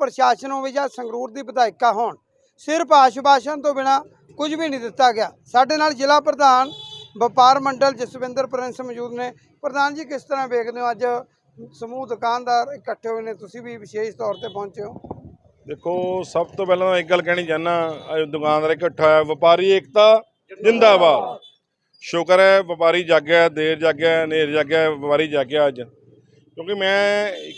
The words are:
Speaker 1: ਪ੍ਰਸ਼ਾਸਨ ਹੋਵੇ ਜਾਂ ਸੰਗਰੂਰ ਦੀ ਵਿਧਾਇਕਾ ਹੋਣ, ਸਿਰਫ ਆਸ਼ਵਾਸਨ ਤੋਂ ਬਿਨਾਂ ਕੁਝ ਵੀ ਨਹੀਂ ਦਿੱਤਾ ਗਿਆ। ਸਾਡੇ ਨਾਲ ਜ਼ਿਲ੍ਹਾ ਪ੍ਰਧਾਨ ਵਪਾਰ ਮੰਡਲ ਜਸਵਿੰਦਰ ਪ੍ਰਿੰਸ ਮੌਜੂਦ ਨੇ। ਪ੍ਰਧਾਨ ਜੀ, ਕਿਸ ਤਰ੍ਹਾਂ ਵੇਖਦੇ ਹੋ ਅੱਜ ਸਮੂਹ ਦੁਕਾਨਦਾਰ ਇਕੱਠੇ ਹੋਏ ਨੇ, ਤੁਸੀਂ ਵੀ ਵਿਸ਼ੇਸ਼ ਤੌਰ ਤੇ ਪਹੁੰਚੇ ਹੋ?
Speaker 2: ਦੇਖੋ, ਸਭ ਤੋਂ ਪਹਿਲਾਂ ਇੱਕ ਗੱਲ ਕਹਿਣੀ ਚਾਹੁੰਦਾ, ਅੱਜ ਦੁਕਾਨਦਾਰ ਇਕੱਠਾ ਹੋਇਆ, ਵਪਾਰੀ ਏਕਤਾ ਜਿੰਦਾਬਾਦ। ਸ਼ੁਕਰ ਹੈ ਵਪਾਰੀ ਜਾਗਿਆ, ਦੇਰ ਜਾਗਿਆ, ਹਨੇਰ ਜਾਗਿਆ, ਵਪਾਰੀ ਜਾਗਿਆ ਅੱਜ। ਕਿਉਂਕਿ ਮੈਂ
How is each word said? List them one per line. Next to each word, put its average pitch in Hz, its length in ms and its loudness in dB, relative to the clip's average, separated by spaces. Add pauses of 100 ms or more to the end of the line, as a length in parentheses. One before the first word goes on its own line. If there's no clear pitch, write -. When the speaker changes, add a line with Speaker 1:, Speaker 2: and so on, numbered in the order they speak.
Speaker 1:
ਪ੍ਰਸ਼ਾਸਨ 254 520 -2
ਹੋਵੇ 269 200 -6
ਜਾਂ 277 180 -4
ਸੰਗਰੂਰ 240 420 -12
ਦੀ 277 100 -14
ਵਿਧਾਇਕਾ 233 520 0
ਹੋਣ, 208 220 -4 (520)
ਸਿਰਫ 311 260 0
ਆਸ਼ਵਾਸਨ 277 680 4
ਤੋਂ 294 140 -2
ਬਿਨਾਂ 269 240 0 (380)
ਕੁਝ 294 160 -4
ਵੀ 320 140 -4
ਨਹੀਂ 269 120 -6
ਦਿੱਤਾ 233 320 2
ਗਿਆ। 208 200 -4 (140)
ਸਾਡੇ 269 320 2
ਨਾਲ 302 160 0
ਜ਼ਿਲ੍ਹਾ 277 280 2
ਪ੍ਰਧਾਨ 277 500 2 (480)
ਵਪਾਰ 254 400 4
ਮੰਡਲ 269 360 0
ਜਸਵਿੰਦਰ 247 520 -8
ਪ੍ਰਿੰਸ 247 340 -8
ਮੌਜੂਦ 240 320 -12
ਨੇ। 247 180 -8 (320)
ਪ੍ਰਧਾਨ 285 320 -2
ਜੀ, 302 100 -12
ਕਿਸ 277 180 -10
ਤਰ੍ਹਾਂ 269 240 -6
ਵੇਖਦੇ 240 340 -4
ਹੋ 240 100 -2
ਅੱਜ 226 140 -6 (680)
ਸਮੂਹ 247 340 -14
ਦੁਕਾਨਦਾਰ 240 640 -4
ਇਕੱਠੇ 226 360 -12
ਹੋਏ 226 120 -6
ਨੇ, 220 120 -10
ਤੁਸੀਂ 202 280 -20
ਵੀ 233 160 -16
ਵਿਸ਼ੇਸ਼ 208 400 -10
ਤੌਰ 220 160 -4
ਤੇ 196 160 -12
ਪਹੁੰਚੇ 202 340 -12
ਹੋ? - 360 -16 (460)
Speaker 2:
ਦੇਖੋ, 180 580 -6
ਸਭ 165 240 -4
ਤੋਂ 196 180 -8
ਪਹਿਲਾਂ 185 340 2
ਇੱਕ 160 100 -4
ਗੱਲ 180 120 2
ਕਹਿਣੀ 175 240 -2
ਚਾਹੁੰਦਾ, 160 280 -2 (420)
ਅੱਜ 156 140 -2
ਦੁਕਾਨਦਾਰ 151 420 0
ਇਕੱਠਾ 156 340 -2
ਹੋਇਆ, 156 180 6
ਵਪਾਰੀ 170 480 2
ਏਕਤਾ 208 500 4 (420)
ਜਿੰਦਾਬਾਦ। 196 760 4 (640)
ਸ਼ੁਕਰ 170 360 2
ਹੈ 196 240 6
ਵਪਾਰੀ 170 400 0
ਜਾਗਿਆ, 165 460 4
ਦੇਰ 156 300 -2
ਜਾਗਿਆ, 160 440 0
ਹਨੇਰ 156 280 -2
ਜਾਗਿਆ, 156 380 0
ਵਪਾਰੀ 147 380 -2
ਜਾਗਿਆ 143 400 0
ਅੱਜ। 127 140 -6
ਕਿਉਂਕਿ - 920 -16
ਮੈਂ 202 580 0 (260)